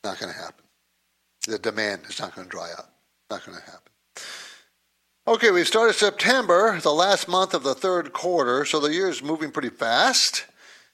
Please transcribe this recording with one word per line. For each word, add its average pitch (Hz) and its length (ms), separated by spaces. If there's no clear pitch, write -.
Not 95 160
gonna 90 120
happen. 87 320
The 110 100
demand 104 500
is - 120
not - 160
gonna 92 100
dry 85 240
up. - 240
Not 101 160
gonna 87 160
happen. - 320
Okay, 226 240
we 175 140
started 220 300
September, 208 840
the 156 140
last 175 340
month 185 260
of 147 120
the 135 100
third 175 380
quarter, 143 520
so 156 140
the 147 140
year 185 160
is 127 160
moving 156 260
pretty 131 200
fast. 135 760